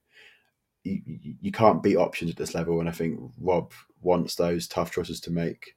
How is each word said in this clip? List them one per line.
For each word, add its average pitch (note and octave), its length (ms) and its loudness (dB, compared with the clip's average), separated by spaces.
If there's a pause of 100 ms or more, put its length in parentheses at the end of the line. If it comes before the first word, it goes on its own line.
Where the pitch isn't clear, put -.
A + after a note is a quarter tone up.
(840)
you, - 220 -6
you, - 340 -14
you G2 140 -6
can't G#2 280 6
beat G2+ 140 6
options E2+ 360 0
at - 60 -12
this - 160 -6
level, E2+ 280 0
and E2+ 80 -2
I - 20 -2
think E2 280 -4 (200)
Rob F2 320 0 (300)
wants F2 340 2
those E2+ 320 0
tough E2+ 240 -2
choices E2+ 280 -4
to E2+ 120 -10
make. E2+ 460 -4